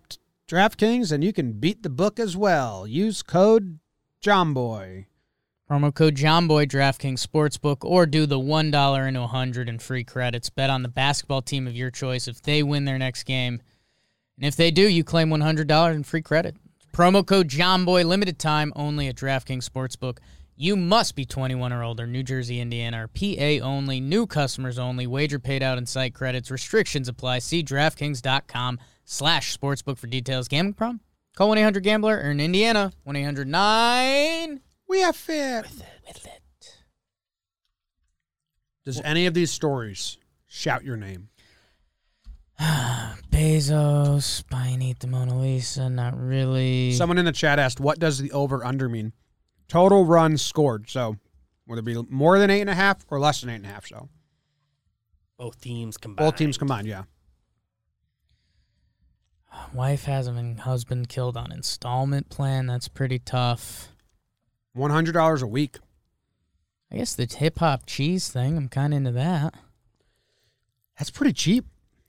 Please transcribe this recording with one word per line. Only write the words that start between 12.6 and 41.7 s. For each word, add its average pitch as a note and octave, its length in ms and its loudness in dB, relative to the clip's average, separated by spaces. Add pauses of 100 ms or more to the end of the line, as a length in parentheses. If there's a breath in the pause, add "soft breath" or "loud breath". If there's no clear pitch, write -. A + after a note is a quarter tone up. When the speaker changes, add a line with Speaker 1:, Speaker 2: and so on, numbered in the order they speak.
Speaker 2:
win C#3+ 240 0
their C3+ 120 -2
next C3 260 -4
game. B2 360 -2 (800)
And C3 80 -4
if C#3 100 -2
they E3 140 6
do, F#3+ 180 6
you E3+ 160 4
claim D#3+ 240 2
one D#3 140 2
hundred D#3 260 0
dollars D#3+ 280 4
in D3 80 -4
free D#3+ 180 -4
credit. - 340 -2 (380)
Promo F#3 320 6
code F#3+ 220 4
JOHNBOY, F3+ 580 4
limited F#3 320 0
time D3+ 380 0
only D3 320 -2
at B2 80 -8
DraftKings C3 520 -4
Sportsbook. C3 520 -8 (360 soft breath)
You F3+ 180 0
must G3 400 2
be C3+ 120 -6
twenty-one B2+ 480 -4
or A#2+ 80 -4
older. A#2 240 -6
New B2+ 160 -6
Jersey, B2+ 380 -4
Indiana, A#2 440 -4
or A2 40 -12
P G3+ 300 -4
A D3 220 2
only. C3+ 400 -4
New F3+ 260 0
customers C3 520 -4
only. B2+ 280 -6
Wager C#3+ 320 -2
paid C3 240 -4
out C3 140 0
in B2 80 -6
site B2+ 300 -4
credits. B2+ 360 -4
Restrictions C3 580 0
apply. B2+ 320 -4
See E3 220 -2
DraftKings C#3+ 600 -2
dot C3+ 240 -2
com B2 320 -4 (260 soft breath)
slash D3+ 520 -2
sportsbook C#3 420 -4
for - 80 -14
details. B2+ 420 -4
Gambling F3+ 240 0
problem? A3+ 280 -4 (360)
Call G3+ 140 4
one G#3+ 80 4
eight G#3+ 40 6
hundred G3 200 4
gambler G#3+ 340 2
or C#3+ 140 -2
in C#3+ 100 0
Indiana, G3 500 2 (140)
one C#3 120 -8
eight C#3+ 80 -4
hundred C#3 240 -6
nine. C4 1120 2 (260)
Speaker 1:
We F#4+ 160 2
are E4+ 80 2
fair. C#4 480 -4
Speaker 2:
With - 220 -18
it, - 40 -20 (200)
with - 200 -20
it. - 500 -20 (2000)
Speaker 1:
Does C#3 160 -8
any D#3+ 240 0
of F3 80 0
these E3+ 160 0
stories B2 680 -6 (300)
shout - 360 -4
your B2+ 140 -8
name? G2 320 -14 (1300)